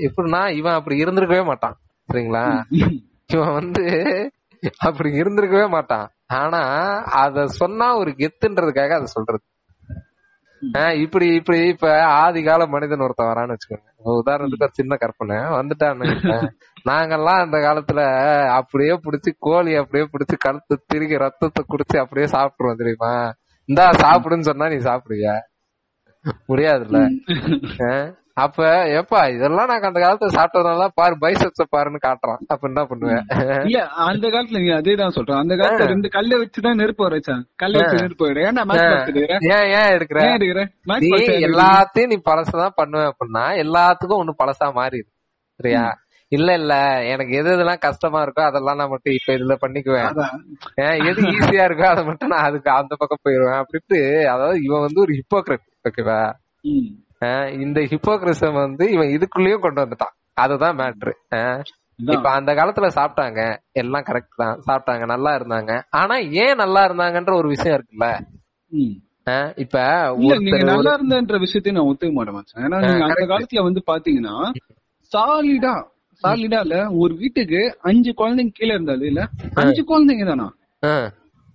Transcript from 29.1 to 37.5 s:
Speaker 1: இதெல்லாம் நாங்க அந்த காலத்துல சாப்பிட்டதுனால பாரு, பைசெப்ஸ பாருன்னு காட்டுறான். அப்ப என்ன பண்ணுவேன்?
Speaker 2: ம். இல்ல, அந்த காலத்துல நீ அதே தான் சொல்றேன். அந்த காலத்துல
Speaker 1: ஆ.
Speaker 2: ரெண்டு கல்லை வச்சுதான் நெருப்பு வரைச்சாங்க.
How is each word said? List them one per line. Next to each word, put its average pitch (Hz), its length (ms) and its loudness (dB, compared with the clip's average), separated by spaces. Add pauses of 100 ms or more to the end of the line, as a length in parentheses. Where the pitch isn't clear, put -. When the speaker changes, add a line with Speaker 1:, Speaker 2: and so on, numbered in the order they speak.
Speaker 1:
இதெல்லாம் 143 400 0
நாங்க 226 200 -2
அந்த 180 140 0
காலத்துல 196 280 2
சாப்பிட்டதுனால 175 640 2
பாரு, 170 260 2
பைசெப்ஸ 160 560 0
பாருன்னு 147 200 -2 (100)
காட்டுறான். 123 400 -2
அப்ப 143 140 -2
என்ன 139 240 -2
பண்ணுவேன்? 120 440 -4
Speaker 2:
ம். 135 360 -2
இல்ல, 208 240 0
அந்த 175 400 -2
காலத்துல 226 340 -2
நீ 175 80 2
அதே 165 240 2
தான் 202 160 0
சொல்றேன். 139 260 -2
அந்த 165 180 0
காலத்துல 202 280 2
Speaker 1:
ஆ. - 20 4
Speaker 2:
ரெண்டு 190 240 0
கல்லை 233 300 0
வச்சுதான் 233 360 -2
நெருப்பு 214 340 0
வரைச்சாங்க. 143 360 -4 (120)